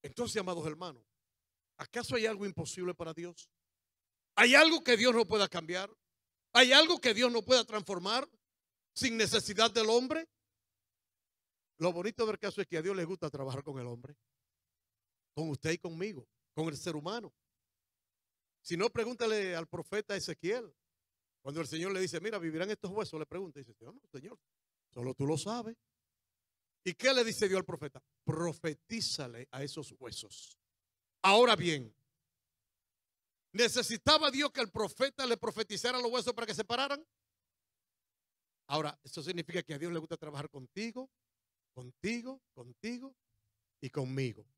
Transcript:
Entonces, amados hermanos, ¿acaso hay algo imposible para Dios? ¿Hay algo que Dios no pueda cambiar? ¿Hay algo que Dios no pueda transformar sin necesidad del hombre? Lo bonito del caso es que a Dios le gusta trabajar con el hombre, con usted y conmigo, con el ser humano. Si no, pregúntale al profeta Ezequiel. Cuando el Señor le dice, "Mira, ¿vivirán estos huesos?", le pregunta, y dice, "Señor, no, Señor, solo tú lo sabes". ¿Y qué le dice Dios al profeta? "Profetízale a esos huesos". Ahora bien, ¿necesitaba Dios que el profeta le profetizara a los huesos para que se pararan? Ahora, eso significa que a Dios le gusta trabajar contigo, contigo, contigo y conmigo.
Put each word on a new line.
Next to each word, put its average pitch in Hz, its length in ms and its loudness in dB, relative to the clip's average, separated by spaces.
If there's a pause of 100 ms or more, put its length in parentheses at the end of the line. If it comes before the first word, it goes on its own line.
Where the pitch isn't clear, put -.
Entonces, 220 340 -4
amados 180 300 -4
hermanos, 151 360 -10 (720)
¿acaso - 380 -6
hay 220 120 2
algo 202 180 -2
imposible 180 480 -6
para 165 200 -10
Dios? 170 360 -14 (840)
¿Hay 240 180 10
algo 311 300 10
que 247 120 6
Dios 233 200 6
no 226 100 4
pueda 196 220 2
cambiar? 180 420 -6 (640)
¿Hay 254 180 10
algo 320 300 8
que 233 140 2
Dios 240 160 4
no 233 100 0
pueda 247 240 4
transformar 208 640 -4 (640)
sin 226 240 0
necesidad 220 540 4
del 220 180 2
hombre? 262 380 2 (1500)
Lo 175 120 2
bonito 196 360 -4
del 208 100 -4
caso 202 240 -6
es 175 60 -4
que 165 100 -4
a 156 60 -2
Dios 196 120 -2
le 175 100 -2
gusta 170 260 -6
trabajar 135 320 -8
con 135 160 -10
el 120 80 -10
hombre, 123 280 -14 (1160)
con 156 160 -6
usted 151 220 -4
y 170 80 0
conmigo, 165 480 -8 (260)
con 160 140 -2
el 147 100 -6
ser 165 180 -6
humano. 180 380 -8 (1300)
Si 170 160 -6
no, 214 120 0
pregúntale 220 680 -2
al 165 120 -6
profeta 196 480 -6
Ezequiel. 185 580 -6 (680)
Cuando 147 200 -8
el 143 60 -6
Señor 165 240 -6
le 190 80 -2
dice, 165 200 -2
"Mira, 208 200 -4
¿vivirán 170 320 -4
estos 202 200 -8
huesos?", 196 280 -6
le 151 60 -8
pregunta, 170 340 -10
y 135 40 -16
dice, 117 140 -20
"Señor, 156 160 -20
no, 269 80 -20 (100)
Señor, 151 280 -16 (520)
solo 123 220 -6
tú 135 140 -2
lo 151 100 0
sabes". 220 400 -6 (1040)
¿Y 180 120 -4
qué 262 180 2
le 247 100 2
dice 220 240 0
Dios 185 120 2
al 170 60 -6
profeta? 151 360 -10 (220)
"Profetízale 156 1300 -4
a 131 100 -8
esos 143 380 -10
huesos". - 580 -14 (640)
Ahora 214 340 8
bien, 156 380 -2 (1600)
¿necesitaba 247 800 4
Dios 277 200 0
que 269 100 -4
el 220 100 -2
profeta 254 560 -2
le 233 100 0
profetizara 220 640 -4
a - 20 -2
los 233 100 -2
huesos 240 220 -2
para 233 140 -6
que 208 80 -6
se 214 80 -4
pararan? 277 420 -4 (1600)
Ahora, 147 360 -2
eso - 180 -14
significa 170 400 -6
que 151 140 -10
a - 20 -10
Dios 170 160 -6
le 165 60 -4
gusta 160 180 -10
trabajar 151 320 -10
contigo, 220 600 -12 (640)
contigo, 226 640 -8 (140)
contigo 233 600 -12 (680)
y 131 100 -8
conmigo. 131 560 -4 (100)